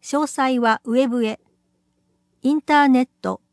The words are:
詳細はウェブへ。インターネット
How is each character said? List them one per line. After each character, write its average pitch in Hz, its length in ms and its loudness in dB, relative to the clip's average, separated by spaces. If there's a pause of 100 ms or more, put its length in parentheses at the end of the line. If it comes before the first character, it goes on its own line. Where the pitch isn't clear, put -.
詳 294 260 -4
細 262 320 -2
は 226 240 0
ウ 233 140 -2
ェ 262 100 2
ブ 240 160 -2
へ。 220 160 -6 (1000)
イ 269 120 0
ン 302 80 -2
タ 294 220 2
ー 285 40 4
ネ 254 140 4
ッ 254 80 -4 (120)
ト 185 200 -8 (120)